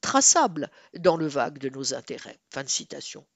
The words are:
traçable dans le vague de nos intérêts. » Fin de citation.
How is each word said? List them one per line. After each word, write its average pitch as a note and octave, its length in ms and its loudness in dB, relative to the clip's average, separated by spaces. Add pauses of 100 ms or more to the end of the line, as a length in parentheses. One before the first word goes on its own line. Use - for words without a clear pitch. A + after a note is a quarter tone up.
traçable A#3 680 4 (240)
dans F3 220 4
le E3 100 0
vague C3+ 320 -2
de C3+ 120 -6
nos C3+ 240 -6
intérêts. » A2+ 440 -12 (140)
Fin C3+ 100 -8
de C3+ 60 -12
citation. D3 680 -8